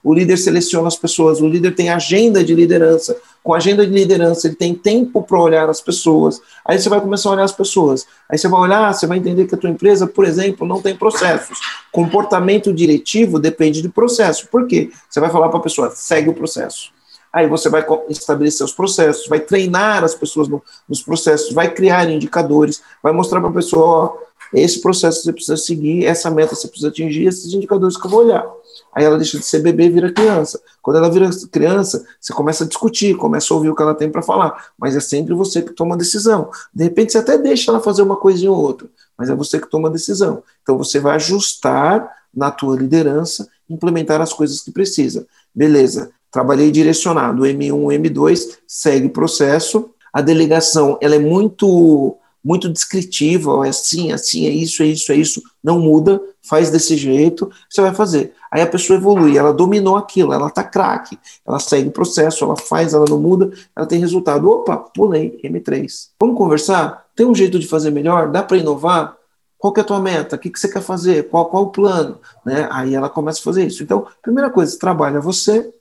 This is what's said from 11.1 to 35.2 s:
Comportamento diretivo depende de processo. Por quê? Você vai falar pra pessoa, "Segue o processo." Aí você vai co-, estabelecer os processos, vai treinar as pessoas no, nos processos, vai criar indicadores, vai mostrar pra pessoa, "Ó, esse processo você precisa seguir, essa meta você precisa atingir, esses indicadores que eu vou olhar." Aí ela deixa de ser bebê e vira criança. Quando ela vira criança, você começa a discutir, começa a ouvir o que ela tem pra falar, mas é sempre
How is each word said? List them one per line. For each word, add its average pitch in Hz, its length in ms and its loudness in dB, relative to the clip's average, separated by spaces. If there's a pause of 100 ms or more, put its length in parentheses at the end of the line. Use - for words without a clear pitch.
Comportamento 190 800 0
diretivo 165 680 2
depende 156 440 0
de 175 60 -6
processo. 226 600 0
Por 247 180 0
quê? 165 240 0 (180)
Você - 120 -4
vai 160 100 0
falar 165 180 2
pra 170 120 -2
pessoa, 139 340 -4
"Segue 156 340 -2
o 160 60 -2
processo." - 560 -10 (440)
Aí 160 140 2
você 151 220 0
vai 156 120 0
co-, 156 280 -2
estabelecer 147 520 -2
os - 120 -6
processos, 170 520 -2
vai 151 140 -2
treinar 185 640 0
as 165 100 -2
pessoas 151 340 -4
no, 143 140 -6 (240)
nos 143 140 -8
processos, 151 540 -2
vai 165 180 0
criar 180 380 2
indicadores, 151 720 0 (200)
vai 151 80 0
mostrar 175 300 0
pra 175 100 -2
pessoa, 170 360 2
"Ó, 165 300 2 (360)
esse 147 300 0
processo 175 400 0
você 165 100 -4
precisa - 240 -6
seguir, 160 480 -2
essa 165 260 -2
meta 156 240 0
você - 140 -10
precisa 147 220 -6
atingir, 156 340 -4
esses 180 300 -2
indicadores 196 420 0
que - 100 -12
eu 180 40 -8
vou 220 100 4
olhar." 226 240 4 (500)
Aí 147 80 0
ela 151 140 4
deixa 156 220 -4
de - 80 -10
ser 156 140 0
bebê 170 240 2
e 175 40 6
vira 175 240 2
criança. 202 480 0 (220)
Quando 147 160 2
ela 165 100 4
vira 185 220 4 (200)
criança, 185 540 0 (160)
você - 140 -12
começa 156 300 -2
a - 20 -4
discutir, 202 500 0
começa 151 380 -2
a - 20 2
ouvir 156 140 0
o 156 40 -4
que 156 80 -2
ela 151 120 2
tem 151 160 -4
pra 165 100 -4
falar, 185 460 -2 (120)
mas 135 160 -4
é 143 60 -2
sempre 156 320 -4